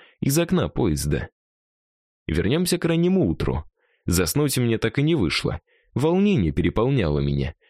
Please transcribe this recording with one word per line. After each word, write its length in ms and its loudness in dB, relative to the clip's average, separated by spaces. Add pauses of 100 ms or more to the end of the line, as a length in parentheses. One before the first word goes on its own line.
(200)
из 180 0
окна 300 0
поезда. 600 -2 (1000)
Вернёмся 500 0
к 60 -4
раннему 440 2
утру. 360 -4 (420)
Заснуть 500 0
у 60 0
меня 160 0
так 220 -2
и 20 2
не 140 2
вышло. 440 -2 (320)
Волнение 600 2
переполняло 640 0
меня. 360 -2 (160)